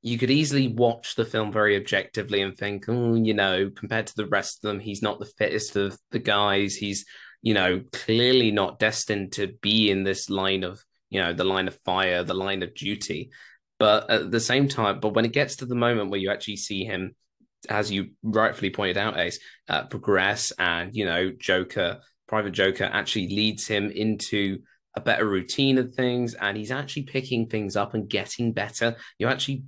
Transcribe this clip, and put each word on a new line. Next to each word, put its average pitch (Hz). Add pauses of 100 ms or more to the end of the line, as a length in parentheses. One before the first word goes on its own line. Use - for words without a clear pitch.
you 120
could 123
easily 139
watch 117
the 113
film 107
very 104
objectively 101
and 98
think, 101
"Oh, 117
you 113
know, 98
compared 110
to -
the 107
rest 98
of 107
them, 101
he's 104
not 104
the 101
fittest 104
of 98 (160)
the -
guys. 101
He's, 101 (360)
you 110
know, 92
clearly 120
not 98
destined 104
to 98
be 107
in 95
this 95
line 95
of, 92 (280)
you 95
know, 87
the 87
line 95
of 92
fire, 90
the 92
line 95
of 85
duty." - (480)
But 107
at 90
the 113
same 135
time, 110
but 107
when 113
it 117
gets 139
to 131
the 123
moment 120
where 98
you 95
actually 104
see 98
him, 95 (540)
as 104
you 98 (120)
rightfully 107
pointed 92
out, 104
Ace, 87 (280)
uh, -
progress 98
and, 90
you 107
know, 90
Joker, 92 (280)
Private 104
Joker 95
actually 98
leads 107
him 104
into 104 (360)
a -
better 107
routine 131
of 127
things, 123
and 101
he's 107
actually 139
picking 131
things 107
up 101
and 104
getting 110
better. 117 (200)
You 107
actually 135